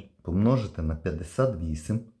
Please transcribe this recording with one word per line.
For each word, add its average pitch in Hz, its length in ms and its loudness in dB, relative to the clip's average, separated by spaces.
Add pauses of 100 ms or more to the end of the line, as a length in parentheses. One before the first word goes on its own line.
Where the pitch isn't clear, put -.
(220)
помножити 107 600 2
на 80 140 0
п'ятдесят 85 640 -2
вісім 82 400 -2 (200)